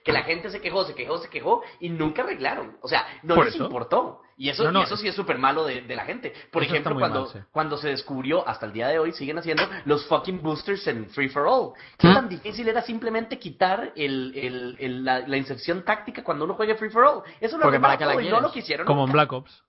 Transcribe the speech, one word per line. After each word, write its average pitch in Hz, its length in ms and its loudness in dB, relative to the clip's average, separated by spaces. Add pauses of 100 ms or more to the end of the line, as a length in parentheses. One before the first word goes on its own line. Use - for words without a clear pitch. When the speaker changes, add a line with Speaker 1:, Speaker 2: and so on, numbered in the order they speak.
Speaker 1:
que 160 80 -2
la 139 120 2
gente 170 260 -4
se 196 100 -10
quejó, 180 240 -2
se 147 120 -8
quejó, 127 240 -6
se 165 100 -14
quejó 165 320 0 (180)
y 175 80 -8
nunca 160 360 -2
arreglaron, 135 580 -6
o 127 80 -8
sea, 139 160 2 (180)
no 165 120 2
Speaker 2:
Por 160 100 8
Speaker 1:
les 107 100 -2
Speaker 2:
eso. - 120 -2
Speaker 1:
importó. 135 540 -2 (160)
Y 135 120 -4
eso, - 160 0
Speaker 2:
No, 156 80 4
no, 196 80 6
Speaker 1:
y - 20 6
eso 202 140 -4
sí 208 100 -4
es 180 80 -4
súper 165 220 -2
malo 139 260 2
de, 127 200 -2
de 123 120 -8
la 107 80 -6
gente. 165 300 -10 (180)
Por 170 120 2
Speaker 2:
eso 165 120 0
está 151 140 0
Speaker 1:
ejemplo, 143 60 0
Speaker 2:
muy 131 60 -2
Speaker 1:
cuando, 131 200 2
Speaker 2:
mal, 131 100 -6
sí. 104 80 -14 (120)
Speaker 1:
cuando 151 260 -2
se 147 100 -4
descubrió, 139 580 0
hasta 113 200 -4
el 104 80 -8
día 117 160 0
de 160 100 2
hoy 165 140 2
siguen 147 240 -6
haciendo 165 260 0 (220)
los 143 220 2
fucking 170 340 0
boosters 160 460 -2
en 110 220 -4
Free 135 200 -2
for 147 180 2
All. 247 240 2 (260)
¿Qué 170 120 8
Speaker 3:
¿Mm? 185 40 12
Speaker 1:
tan 240 160 4
difícil 208 380 -6
era 226 140 2
simplemente 226 580 -4
quitar 185 560 0
el, 135 400 -2
el, 123 420 -6
el, 131 280 -4
la, 127 200 2
la 139 120 0
inserción 143 480 -4
táctica 208 360 -4
cuando 151 220 -2
uno 175 120 -2
juegue 220 200 0
Free 214 140 -4
for 233 160 6
All? 277 180 4 (160)
Eso 233 180 -2
lo 311 60 0
Speaker 3:
Porque 269 160 6
para 135 140 6
Speaker 1:
arreglaba 135 40 0
Speaker 3:
qué 151 80 0
la 143 80 2
Speaker 1:
todo 131 80 2
y - 40 0
no - 40 -2
Speaker 3:
quieres. 233 140 4
Speaker 1:
lo - 100 0
quisieron 170 340 -4
Speaker 2:
Como 143 160 4
en - 40 2
Speaker 1:
nunca. 135 60 0
Speaker 2:
Black 147 180 4
Ops, - 360 -10